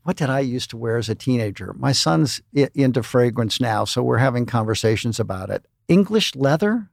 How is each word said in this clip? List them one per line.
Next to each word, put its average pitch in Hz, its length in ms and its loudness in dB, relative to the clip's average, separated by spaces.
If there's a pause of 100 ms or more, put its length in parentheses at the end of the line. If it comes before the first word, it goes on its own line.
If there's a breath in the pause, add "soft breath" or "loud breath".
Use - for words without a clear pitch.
What 175 140 -4
did 131 160 0
I 135 80 0
used 127 320 -4
to 117 60 -12
wear 113 200 -2
as 113 120 -4
a 107 60 -2
teenager? 107 640 -2
My 131 140 0
son's 160 500 2 (160)
i-, 139 160 4
into 131 300 2
fragrance 120 580 0
now, 107 240 0
so 123 160 -2
we're 123 160 2
having 120 300 2
conversations 110 720 0
about 98 320 -6
it. 98 120 -6 (260)
English 196 440 2
leather? 170 600 0